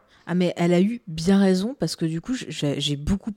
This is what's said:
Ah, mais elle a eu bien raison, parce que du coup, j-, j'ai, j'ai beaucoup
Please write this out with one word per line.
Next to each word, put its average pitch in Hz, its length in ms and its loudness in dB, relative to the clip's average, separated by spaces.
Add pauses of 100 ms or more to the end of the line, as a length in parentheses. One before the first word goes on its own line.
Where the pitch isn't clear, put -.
(320)
Ah, 170 40 0
mais 180 220 2
elle 170 180 4
a 175 60 6
eu 233 260 0
bien 170 320 2
raison, 190 400 2
parce 165 160 -4
que 170 100 -4
du 160 160 -4
coup, 262 140 -6
j-, - 140 -8
j'ai, 147 300 -4
j'ai 143 160 -2
beaucoup 185 420 -4